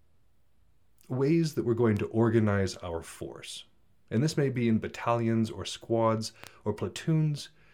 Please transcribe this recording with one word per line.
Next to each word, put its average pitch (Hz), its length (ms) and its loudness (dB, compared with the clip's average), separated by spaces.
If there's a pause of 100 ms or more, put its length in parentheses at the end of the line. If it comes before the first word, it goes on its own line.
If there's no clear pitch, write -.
(1080)
ways 151 460 0
that - 100 -2
we're 120 100 2
going 110 240 4
to 107 80 -2
organize 107 720 2
our 82 220 -6
force. - 640 -14 (460)
And 113 100 0
this 156 160 0
may 139 120 2
be 123 200 2
in 110 120 4
battalions 113 720 0
or 95 140 -10
squads 113 680 0 (320)
or 107 80 -2
platoons. 151 800 -2 (240)